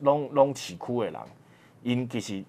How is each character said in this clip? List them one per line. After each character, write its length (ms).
拢， 320
拢 220
市 220
区 240
的 100
人， 100
因 240
其 140
实 280